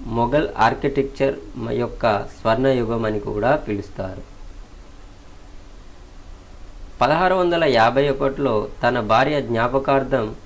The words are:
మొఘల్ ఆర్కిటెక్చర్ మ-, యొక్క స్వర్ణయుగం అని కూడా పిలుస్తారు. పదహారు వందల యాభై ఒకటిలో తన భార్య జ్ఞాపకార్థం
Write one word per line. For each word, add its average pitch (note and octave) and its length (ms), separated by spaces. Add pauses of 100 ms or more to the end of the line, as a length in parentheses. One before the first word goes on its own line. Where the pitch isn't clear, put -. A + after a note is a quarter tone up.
మొఘల్ A#2+ 420 (100)
ఆర్కిటెక్చర్ C3+ 760 (220)
మ-, A#2 140
యొక్క A#2 520
స్వర్ణయుగం A#2 840
అని G#2+ 160
కూడా A2 360
పిలుస్తారు. G2+ 680 (2750)
పదహారు E3 340
వందల E3+ 300
యాభై B2 440
ఒకటిలో C3+ 600 (140)
తన B2 180
భార్య A#2+ 400
జ్ఞాపకార్థం B2+ 920 (120)